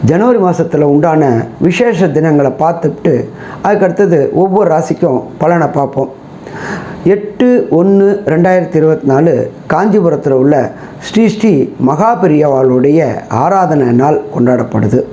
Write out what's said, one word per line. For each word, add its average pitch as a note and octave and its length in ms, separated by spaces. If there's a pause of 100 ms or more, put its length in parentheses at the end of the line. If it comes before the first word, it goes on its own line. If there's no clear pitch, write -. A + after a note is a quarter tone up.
(100)
ஜனவரி A3 360
மாசத்துல D#3 480
உண்டான D#3 280 (440)
விசேஷ F#3 500
தினங்களை D3 360 (100)
பார்த்துட்டு E3 520 (520)
அதுக்கடுத்தது F#3 540 (220)
ஒவ்வொரு F#3+ 320
ராசிக்கும் D#3+ 460 (220)
பலனை D#3+ 260 (100)
பார்ப்போம். C3+ 340 (1000)
எட்டு G#3+ 340 (300)
ஒன்று G3 280 (260)
ரெண்டாயிரத்தி F3 480
இருபத்தி D#3 320
நாலு D3+ 200 (400)
காஞ்சிபுரத்துல E3 720
உள்ள D3 140 (500)
ஸ்ரீ A3+ 180 (100)
ஸ்ரீ A3 180 (360)
மகாபெரியவாளுடைய D3 1200 (360)
ஆராதனை D#3+ 440 (140)
நாள் D3 160 (160)
கொண்டாடப்படுது. A#2 680 (120)